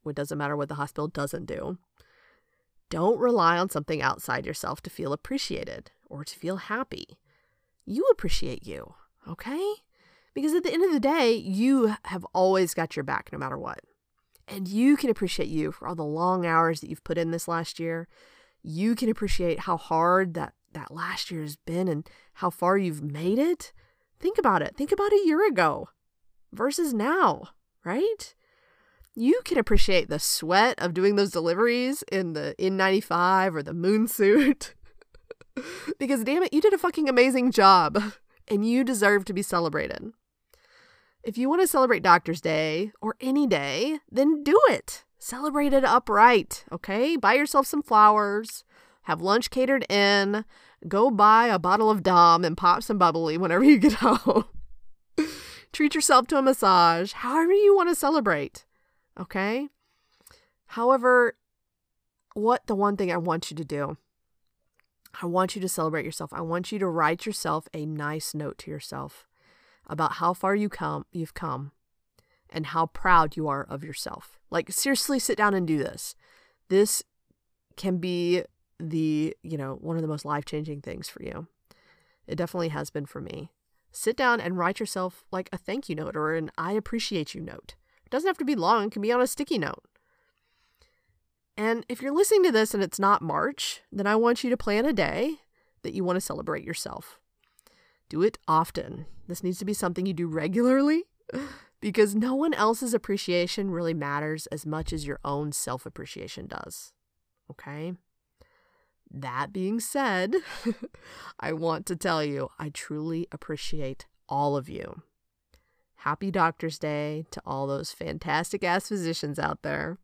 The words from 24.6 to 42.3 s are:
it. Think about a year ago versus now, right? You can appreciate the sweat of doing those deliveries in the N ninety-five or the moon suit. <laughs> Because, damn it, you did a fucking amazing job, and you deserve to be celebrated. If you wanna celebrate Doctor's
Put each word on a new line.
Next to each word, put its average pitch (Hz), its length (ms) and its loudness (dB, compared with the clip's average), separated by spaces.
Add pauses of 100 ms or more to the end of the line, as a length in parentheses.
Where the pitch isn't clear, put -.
it. - 140 -6
Think 285 160 -4
about 403 220 2
a 415 120 6
year 330 220 4
ago - 420 0 (640)
versus 285 420 -2
now, 226 560 0 (340)
right? 349 520 -4 (800)
You 277 320 2
can 330 120 0
appreciate 202 520 6
the 147 100 -2
sweat 196 600 2
of 175 140 -2
doing 196 220 4
those 202 160 2
deliveries 233 800 0
in 185 220 -2
the 147 260 -6
N 190 160 0
ninety-five 190 800 2
or 147 80 -4
the 156 100 -8
moon 202 340 2
suit. 247 720 2
<laughs> - 40 -20 (1120)
Because, 254 280 0
damn 311 180 2
it, - 80 -2
you 302 80 4
did 415 140 6
a 359 40 2
fucking 320 300 0
amazing 254 440 4
job, 190 460 8 (520)
and 208 180 0
you 247 160 2
deserve 208 400 4
to 208 80 -10
be 190 100 -2
celebrated. 170 680 -4 (1120)
If 226 140 -8
you 254 120 0
wanna 349 160 4
celebrate 254 380 4
Doctor's 170 380 6